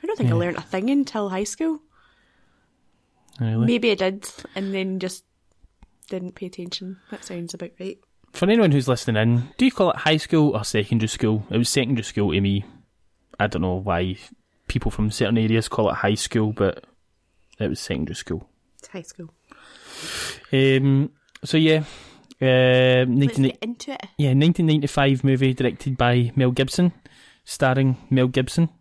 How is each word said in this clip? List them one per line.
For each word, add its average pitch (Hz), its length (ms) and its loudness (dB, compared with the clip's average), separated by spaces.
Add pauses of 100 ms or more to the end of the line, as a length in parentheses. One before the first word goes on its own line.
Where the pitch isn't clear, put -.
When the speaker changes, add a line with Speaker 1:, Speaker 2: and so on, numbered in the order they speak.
Speaker 1:
I 320 60 -8
don't 427 100 -4
think 123 120 0
I 117 40 2
Speaker 2:
Yeah. 170 60 2
Speaker 1:
learnt 175 180 -4
a - 40 -10
thing 196 280 -4
until 262 380 -2
high 190 160 -4
school. 320 380 -4 (1600)
Speaker 2:
Really? 113 260 0
Speaker 1:
Maybe 233 240 2
I 202 40 2
did, 190 300 -4 (300)
and 196 180 -6
then 190 280 -4
just 185 240 -10 (840)
didn't 180 260 -10
pay 196 100 -14
attention. 185 520 -14 (140)
That 208 140 -18
sounds 170 280 -12
about 170 180 -14 (100)
right. 196 180 -12 (320)
Speaker 2:
For - 140 -2
anyone 208 260 4
who's 135 160 2
listening 117 340 0
in, 120 360 2
do 247 80 4
you 262 80 4
call 180 180 2
it - 60 -2
high 156 200 2
school 151 380 2
or 107 80 -4
secondary 110 460 0
school? 107 420 -2
It 107 60 0
was 120 100 2
secondary 120 380 0
school 101 260 -2
to 90 80 2
me. 98 240 0 (760)
I 104 100 0
don't 82 140 -4
know 92 140 -2
why 92 400 -2 (540)
people 117 200 -2
from 107 220 -2
certain 113 260 0
areas 110 300 2
call 107 220 0
it - 60 -2
high 104 200 0
school, 107 380 -2
but - 320 -2 (760)
it 107 80 -4
was - 140 -6
secondary 78 340 -6
school. - 320 -10 (320)
Speaker 1:
It's - 100 -20
high 185 120 -14
school. 165 320 -20 (1200)
Speaker 2:
Um, 135 560 4 (340)
so - 140 0
yeah, 156 220 4 (600)
uh, 127 680 4
Speaker 1:
Let's 127 40 -2
Speaker 2:
nineteen, 135 360 2
Speaker 1:
get - 180 -2
into 240 300 -10
it. - 120 -14 (140)
Speaker 2:
yeah, 139 160 2
nineteen 165 320 4
ninety-five 139 560 2
movie 131 320 2
directed 131 420 -2
by 123 380 2
Mel 127 160 4
Gibson, 135 400 0 (520)
starring 131 540 0 (140)
Mel 127 160 4
Gibson. 131 420 0 (120)